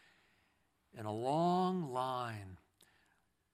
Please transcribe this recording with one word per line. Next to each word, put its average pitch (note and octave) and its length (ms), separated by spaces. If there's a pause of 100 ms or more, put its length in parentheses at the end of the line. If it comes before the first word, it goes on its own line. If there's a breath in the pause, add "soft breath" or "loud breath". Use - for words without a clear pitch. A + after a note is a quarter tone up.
(920 soft breath)
in A2 140
a G#2+ 80
long F3 760
line B2 680 (960 soft breath)